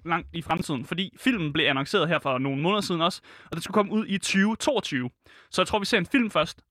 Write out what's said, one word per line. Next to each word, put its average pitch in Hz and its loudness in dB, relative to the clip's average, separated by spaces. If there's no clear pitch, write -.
langt 170 -2
i 165 -8
fremtiden. 160 -4
Fordi 180 -4
filmen 175 0
blev 151 2
annonceret 147 0
her 165 0
for 135 -2
nogle 139 -2
måneder 196 2
siden 175 -2
også, 170 0
og - -20
den 165 -6
skulle - -8
komme 208 2
ud 214 0
i 196 -2
tyve 196 2
toogtyve. 143 -2
Så - 2
jeg 185 2
tror, 214 2
vi 196 -2
ser 226 2
en 180 0
film 240 2
først, - 0